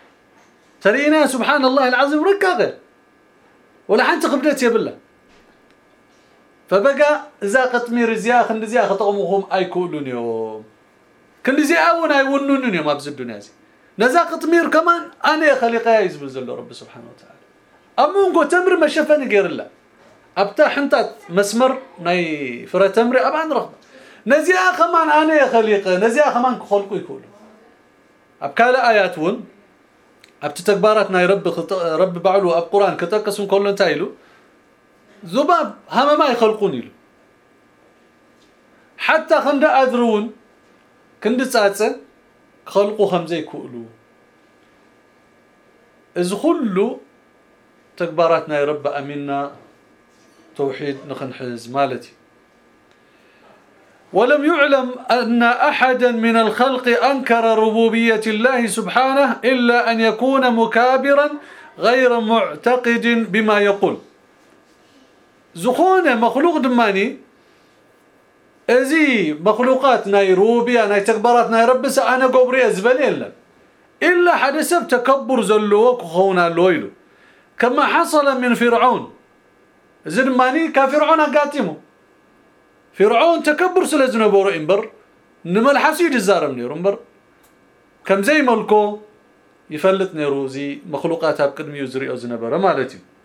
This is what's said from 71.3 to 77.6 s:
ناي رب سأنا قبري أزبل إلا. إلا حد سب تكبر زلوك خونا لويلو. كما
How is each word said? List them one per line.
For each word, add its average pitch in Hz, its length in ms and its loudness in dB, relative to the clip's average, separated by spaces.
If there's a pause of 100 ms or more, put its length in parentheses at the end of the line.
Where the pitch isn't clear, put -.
ناي 226 140 4
رب 254 240 2
سأنا 254 380 0
قبري 254 400 2
أزبل 208 320 0 (100)
إلا. 127 200 -6 (760)
إلا 349 340 2
حد 277 240 -2
سب - 280 -2
تكبر 247 540 0
زلوك 214 600 2
خونا 175 460 0
لويلو. 165 420 0 (680)
كما 262 280 0